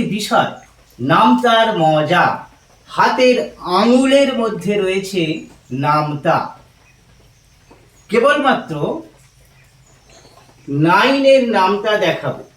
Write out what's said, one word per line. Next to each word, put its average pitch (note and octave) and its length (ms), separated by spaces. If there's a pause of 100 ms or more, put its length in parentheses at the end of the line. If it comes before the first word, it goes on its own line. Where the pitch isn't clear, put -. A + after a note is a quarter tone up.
(160)
বিষয় - 360 (480)
নামতার A3+ 680 (140)
মজা। D#3 440 (640)
হাতের B3 480 (420)
আঙুলের C4 500 (120)
মধ্যে G3+ 320 (100)
রয়েছে F#3+ 400 (600)
নামতা। D3+ 520 (1700)
কেবলমাত্র C4 680 (2000)
নাইনের C4+ 560 (140)
নামতা G3+ 360 (120)
দেখাবো। - 360 (160)